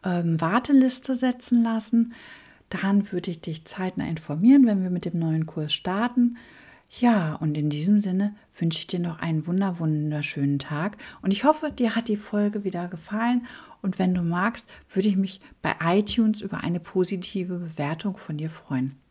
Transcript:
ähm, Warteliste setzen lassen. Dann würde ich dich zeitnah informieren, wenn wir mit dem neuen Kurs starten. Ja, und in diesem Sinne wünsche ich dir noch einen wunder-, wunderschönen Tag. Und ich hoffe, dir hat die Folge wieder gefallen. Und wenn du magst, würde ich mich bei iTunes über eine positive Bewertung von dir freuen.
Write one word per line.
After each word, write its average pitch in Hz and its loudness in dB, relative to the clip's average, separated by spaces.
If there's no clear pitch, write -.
ähm, 170 0
Warteliste 254 2
setzen 247 0
lassen. 226 0
Dann 196 2
würde 180 -4
ich 165 -8
dich 160 -8
zeitnah 180 -6
informieren, 185 6
wenn 202 2
wir 185 -2
mit 175 -2
dem 170 -4
neuen 160 0
Kurs 151 -4
starten. 240 0
Ja, 202 4
und 151 -2
in 151 0
diesem 170 2
Sinne 202 0
wünsche 165 0
ich - -10
dir 175 -4
noch 165 -4
einen 160 -2
wunder-, 180 0
wunderschönen 151 0
Tag. 160 -6
Und 190 0
ich 196 -2
hoffe, 302 2
dir 226 0
hat 233 -2
die 208 0
Folge 208 -2
wieder 175 -4
gefallen. 226 -2
Und 190 -4
wenn 185 2
du 180 0
magst, 180 -2
würde 196 2
ich 190 2
mich 190 -2
bei - -2
iTunes 208 2
über - -6
eine 170 -2
positive 180 -4
Bewertung 160 -6
von 151 -8
dir 156 -6
freuen. 139 -4